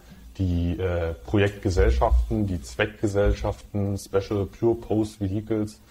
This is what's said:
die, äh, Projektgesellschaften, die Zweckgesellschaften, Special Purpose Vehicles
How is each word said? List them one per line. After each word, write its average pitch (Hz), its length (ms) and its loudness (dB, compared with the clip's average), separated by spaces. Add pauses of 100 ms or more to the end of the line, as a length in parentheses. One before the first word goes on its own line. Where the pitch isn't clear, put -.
(380)
die, 87 420 0
äh, 85 340 -2 (120)
Projektgesellschaften, 101 1200 2
die 90 140 -4
Zweckgesellschaften, 101 1400 0
Special 98 480 -2
Purpose 113 760 -2
Vehicles 107 720 -4